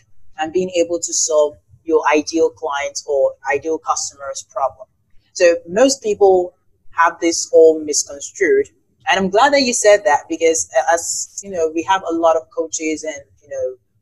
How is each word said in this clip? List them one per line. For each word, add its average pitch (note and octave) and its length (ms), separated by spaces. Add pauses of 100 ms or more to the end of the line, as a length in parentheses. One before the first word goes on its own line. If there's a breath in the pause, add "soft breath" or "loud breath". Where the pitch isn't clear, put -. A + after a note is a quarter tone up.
(380)
and D#3 140
being F#3 180
able E3+ 280
to E3 140
solve D3+ 440 (280)
your D#3 180 (100)
ideal D#3+ 380
clients C#3+ 560
or C3+ 280 (180)
ideal D#3+ 260
customers' C#3+ 720
problem. - 360 (480)
So F3 220 (120)
most B3 340
people G3 520 (360)
have E3+ 300
this E3+ 320
all D#3+ 260
misconstrued. C#3+ 920 (400)
And F3 100
I'm F#3+ 120
glad A#3+ 220
that C#4 100
you B3 100
said G#3 320
that C#3+ 240
because, E3 480
uh, D#3+ 180
as - 480
you G3 80
know, E3 240
we E3 100
have F#3+ 240
a E3+ 60
lot E3 220
of D#3+ 60 (140)
coaches D#3+ 480
and, C#3+ 180 (200)
you C#3+ 60
know, C3 280 (260)